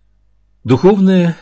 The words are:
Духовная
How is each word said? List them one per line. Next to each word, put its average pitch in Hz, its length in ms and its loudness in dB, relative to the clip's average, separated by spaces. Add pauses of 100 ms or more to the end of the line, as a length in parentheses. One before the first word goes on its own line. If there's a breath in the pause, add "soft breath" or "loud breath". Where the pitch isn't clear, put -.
(640)
Духовная 180 760 0